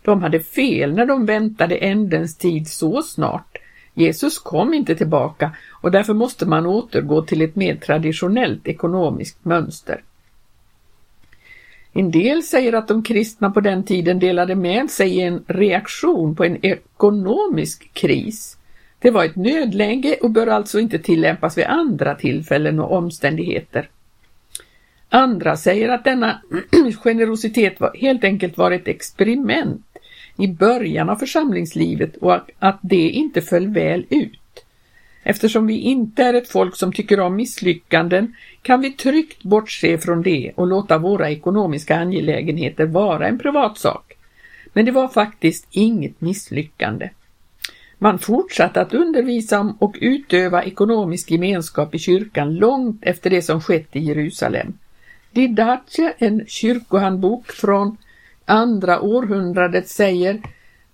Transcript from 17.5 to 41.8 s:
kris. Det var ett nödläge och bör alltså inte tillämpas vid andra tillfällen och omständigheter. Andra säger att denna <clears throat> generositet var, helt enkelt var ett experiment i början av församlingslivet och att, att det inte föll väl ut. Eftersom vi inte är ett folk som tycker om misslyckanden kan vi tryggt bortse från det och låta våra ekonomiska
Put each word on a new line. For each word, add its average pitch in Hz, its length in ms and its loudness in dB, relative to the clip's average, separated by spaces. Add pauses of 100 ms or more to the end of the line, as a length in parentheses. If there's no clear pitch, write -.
kris. - 640 -4 (420)
Det 247 120 6
var 196 140 4
ett 160 120 -4
nödläge 247 840 0
och 240 80 2
bör 226 160 2
alltså 208 340 0
inte 220 180 -2
tillämpas 160 600 0
vid - 60 2
andra 196 500 0
tillfällen 151 640 -2
och - 120 -2
omständigheter. 165 960 -4 (1200)
Andra 214 480 2
säger 202 320 0
att 240 160 -2
denna 240 360 0 (280)
<clears throat> 269 340 2
generositet 220 800 0
var, - 140 0
helt 262 300 0
enkelt 185 340 -2
var 180 120 2
ett 180 180 -4
experiment 247 1000 -2 (500)
i 196 120 0
början 175 600 0
av 208 60 0
församlingslivet 175 1000 -2
och 180 180 2
att, - 240 -6
att 196 240 2
det 175 260 2
inte 220 340 -2
föll 180 260 0
väl 175 420 0
ut. - 540 -4 (580)
Eftersom 220 440 0
vi 220 120 -2
inte 247 440 0
är 247 120 4
ett 247 140 0
folk 190 280 0
som 185 160 -4
tycker 202 280 2
om 185 160 0
misslyckanden 180 1000 0 (280)
kan 254 180 4
vi 269 100 -2
tryggt 294 520 0
bortse 185 560 0
från 170 240 -2
det 170 340 -2
och 180 100 0
låta 185 320 2
våra 165 320 0
ekonomiska 165 640 0